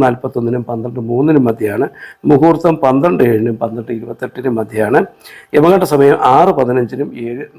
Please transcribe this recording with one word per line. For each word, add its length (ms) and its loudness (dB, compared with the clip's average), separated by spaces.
നാൽപത്തൊന്നിനും 640 -4
പന്ത്രണ്ട് 320 -8
മൂന്നിനും 380 2
മധ്യയാണ്. 380 -4
മുഹൂർത്തം 440 4
പന്ത്രണ്ട് 460 2
ഏഴിനും 320 -2
പന്ത്രണ്ട് 360 -8
ഇരുപത്തെട്ടിനും 640 -8
മധ്യയാണ്. 400 -2
യമകണ്ഠ 360 4
സമയം 240 4
ആറ് 260 4
പതിനഞ്ചിനും 500 -4
ഏഴ് 160 -10